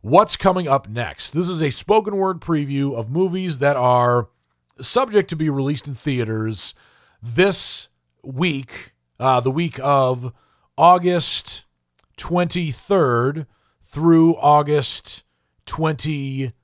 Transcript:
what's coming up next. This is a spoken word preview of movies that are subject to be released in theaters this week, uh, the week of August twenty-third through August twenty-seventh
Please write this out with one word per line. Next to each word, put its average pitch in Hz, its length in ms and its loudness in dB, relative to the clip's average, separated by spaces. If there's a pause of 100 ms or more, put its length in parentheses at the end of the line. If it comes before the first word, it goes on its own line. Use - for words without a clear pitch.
what's 165 340 4
coming 185 320 0
up 135 200 0
next. 107 440 -8
This 175 180 -2
is 160 140 -4
a 139 80 0
spoken 208 460 0
word 190 240 -2
preview 139 540 -2
of 113 140 -6
movies 180 480 -2
that 143 180 2
are 123 540 2 (500)
subject 208 520 0
to 165 40 -6
be 156 140 -2
released 139 380 -4
in 139 80 -10
theaters 110 800 -4 (480)
this 160 640 -2 (340)
week, 135 720 -6 (260)
uh, 127 200 2
the 127 100 0
week 160 320 -4
of 127 500 0 (460)
August 175 840 2 (540)
twenty-third 160 1300 0 (360)
through 165 520 4
August 147 880 0 (420)
twenty-seventh 139 880 -4 (100)